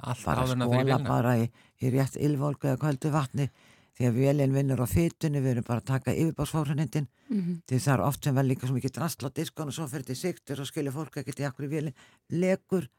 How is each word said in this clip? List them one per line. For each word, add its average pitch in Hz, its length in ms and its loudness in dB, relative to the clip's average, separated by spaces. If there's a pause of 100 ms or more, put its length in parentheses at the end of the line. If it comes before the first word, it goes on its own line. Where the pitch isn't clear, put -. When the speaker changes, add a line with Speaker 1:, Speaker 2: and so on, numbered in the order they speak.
Speaker 1:
allt 123 200 -4
Speaker 2:
Bara 117 200 2
Speaker 1:
áður 127 80 0
en 123 60 0
að 120 100 0
þrífa 127 160 4
Speaker 2:
skola 135 140 4
Speaker 1:
vélina? 131 100 -4
Speaker 2:
bara 123 300 4
í, 117 120 2 (300)
í 127 100 0
rétt 131 300 0
ylvolgu 143 480 0
eða 131 100 2
köldu 151 320 0
vatni, 139 380 0 (440)
því 123 160 0
að 113 80 4
vélin 139 360 4
vinnur 135 280 2
á 123 80 2
fitunu, 165 520 2
við 131 120 2
erum 117 120 0
bara 117 160 -2
að - 40 -8
taka 131 280 0
yfirborðsforhreinindin. 151 920 0 (240)
Speaker 3:
Mhm. 175 380 -2
Speaker 2:
Því 131 120 2
það 143 140 2
er 107 60 2
oft 127 240 0
sem 143 100 2
verður 135 140 4
líka 135 180 0
svo 135 100 0
mikið 131 160 -2
drasl 131 360 -6
á - 40 -16
diskunum 160 360 -6
og 120 60 -6
svo 160 140 -6
fer 139 120 -8
þetta 131 120 -8
í 127 40 -8
sigtur 165 440 -6
og 139 60 -8
skilur 139 260 -4
fólk 147 240 -8
ekkert 139 240 -8
í 139 60 -4
af 135 100 -8
hverju 143 140 -8
vélin 156 240 -4 (360)
lekur, 185 580 0 (100)